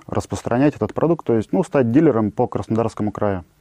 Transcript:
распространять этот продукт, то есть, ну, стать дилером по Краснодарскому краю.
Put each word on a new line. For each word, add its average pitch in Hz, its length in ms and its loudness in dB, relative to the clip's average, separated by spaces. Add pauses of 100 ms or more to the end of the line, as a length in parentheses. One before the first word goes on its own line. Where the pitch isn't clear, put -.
распространять 120 720 -2
этот - 160 -4
продукт, 160 320 0
то - 100 0
есть, 110 160 -2
ну, 185 140 0
стать 131 260 0
дилером 113 400 4
по 123 160 -2
Краснодарскому 110 640 -4
краю. 98 320 -4 (180)